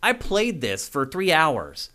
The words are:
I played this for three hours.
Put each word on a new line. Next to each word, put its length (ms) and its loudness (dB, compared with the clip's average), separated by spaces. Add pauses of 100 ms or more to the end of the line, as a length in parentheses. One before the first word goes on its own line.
I 100 4
played 480 0
this 280 -4
for 180 -2
three 260 0
hours. 640 0